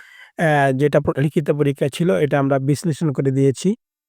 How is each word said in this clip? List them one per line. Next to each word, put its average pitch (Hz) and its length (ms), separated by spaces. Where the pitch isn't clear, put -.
আহ, 151 340
যেটা 143 280
প-, 165 180
লিখিত 147 320
পরীক্ষা 143 380
ছিল, 170 220
এটা 156 280
আমরা 139 200
বিশ্লেষণ 147 540
করে 135 180
দিয়েছি। 135 380